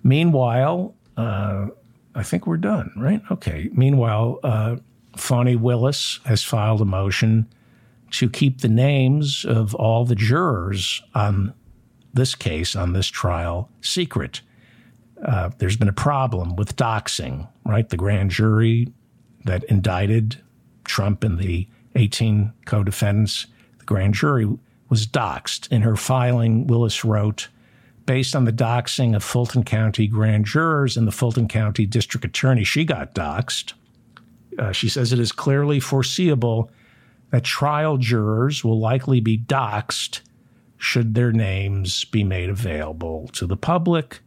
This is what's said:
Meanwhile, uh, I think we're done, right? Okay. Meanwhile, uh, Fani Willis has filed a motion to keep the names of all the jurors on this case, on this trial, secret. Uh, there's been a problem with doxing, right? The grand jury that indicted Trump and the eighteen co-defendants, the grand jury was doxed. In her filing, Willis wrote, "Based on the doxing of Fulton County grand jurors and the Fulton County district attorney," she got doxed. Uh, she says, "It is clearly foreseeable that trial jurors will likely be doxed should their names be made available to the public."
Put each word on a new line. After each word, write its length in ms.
Meanwhile, 880
uh, 520
I 100
think 220
we're 120
done, 400
right? 240
Okay. 400
Meanwhile, 720
uh, 320
Fani 400
Willis 680
has 180
filed 380
a 40
motion 640
to 180
keep 320
the 80
names 760
of 280
all 320
the 80
jurors 880
on 400
this 220
case, 400
on 180
this 140
trial, 600
secret. 600
Uh, 320
there's 180
been 140
a 40
problem 600
with 200
doxing, 720
right? 240
The 80
grand 320
jury 600
that 180
indicted 720
Trump 400
and 160
the 280
eighteen 580
co-defendants, 840
the 60
grand 280
jury 340
was 180
doxed. 640
In 100
her 140
filing, 720
Willis 360
wrote, 440
"Based 300
on 100
the 80
doxing 640
of 80
Fulton 400
County 420
grand 400
jurors 500
and 120
the 40
Fulton 360
County 400
district 360
attorney," 400
she 220
got 300
doxed. 580
Uh, 120
she 180
says, 220
"It 80
is 120
clearly 480
foreseeable 920
that 120
trial 540
jurors 680
will 160
likely 400
be 180
doxed 840
should 380
their 160
names 760
be 180
made 260
available 840
to 140
the 100
public." 680